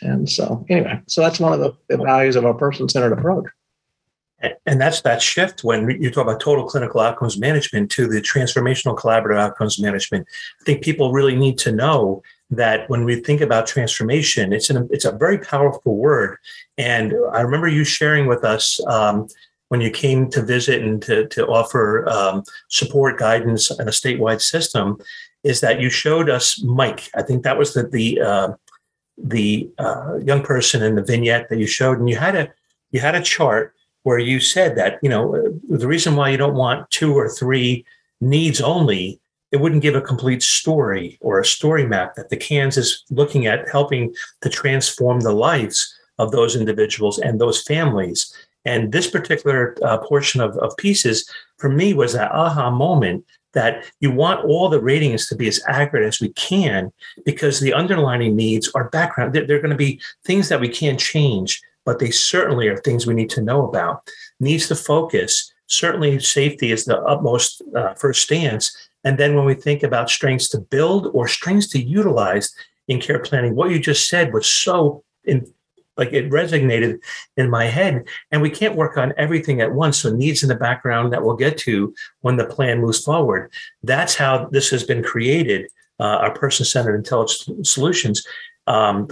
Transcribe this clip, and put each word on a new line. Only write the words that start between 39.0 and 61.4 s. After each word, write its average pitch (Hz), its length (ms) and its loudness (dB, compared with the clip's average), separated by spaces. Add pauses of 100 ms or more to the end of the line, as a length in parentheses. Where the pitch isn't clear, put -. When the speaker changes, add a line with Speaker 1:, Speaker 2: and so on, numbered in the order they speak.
Speaker 2:
it 143 100 2
wouldn't 143 220 2
give 143 140 2
a 135 40 0
complete 123 420 -2
story 101 760 0
or 101 200 0
a 101 40 2
story 151 420 2
map 98 280 -2
that - 140 -16
the - 80 -6
cans 139 400 0
is - 340 0
looking 139 360 2
at 107 220 -2
helping 135 460 0 (280)
to 143 60 0
transform 123 720 0
the 113 120 2
lives 117 680 0 (200)
of 110 120 0
those 113 240 2
individuals 107 640 0
and 113 220 0
those 117 220 0
families. 113 680 -2 (340)
And 113 260 -2
this 175 180 0
particular, 143 720 -2
uh, 113 160 0
portion 143 420 0
of, 110 180 -2
of - 180 -2
pieces 196 520 0 (300)
for 147 100 -2
me 170 240 2
was 123 200 2
that 107 200 -2
aha 147 380 0
moment 123 540 2 (280)
that 120 320 -2 (160)
you 139 100 2
want 156 340 0
all 165 240 2
the 151 140 2
ratings 131 460 0
to 113 80 -6
be 113 120 -2
as - 200 -2
accurate 143 380 0
as - 140 -4
we 104 100 -2
can, 110 640 0 (320)
because 143 360 0
the 135 120 2
underlying 135 640 2
needs 110 380 0
are 110 160 -2
background. 139 420 -2
They're, 147 140 0
they're 143 160 2
gonna 147 140 0
be 139 240 0 (240)
things 185 240 0
that 147 120 0
we 123 80 0
can't 131 300 -2
change, 117 640 0 (220)